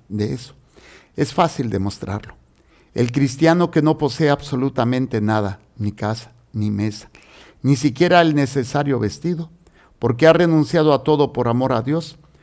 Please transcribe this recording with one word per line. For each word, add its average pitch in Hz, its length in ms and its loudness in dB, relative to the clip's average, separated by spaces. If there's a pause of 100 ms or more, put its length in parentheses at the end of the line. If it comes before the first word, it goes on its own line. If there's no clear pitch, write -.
de 104 260 -4
eso. - 200 -14 (640)
Es 139 160 -2
fácil 160 380 -2
demostrarlo. 101 640 -6 (580)
El 120 200 -2
cristiano 156 580 2
que 160 120 0
no 156 140 2
posee 151 320 0
absolutamente 127 920 -2
nada, 104 400 -2 (180)
ni 104 140 -4
casa, 107 400 -8 (200)
ni 104 180 -4
mesa, 104 400 -6 (520)
ni 135 140 2
siquiera 160 440 2
el 160 140 4
necesario 139 640 -2
vestido, 160 520 -4 (480)
porque 120 280 2
ha 165 60 8
renunciado 160 600 4
a 131 100 2
todo 147 300 2
por 120 160 -2
amor 127 240 0
a 113 100 0
Dios, 156 360 -6 (240)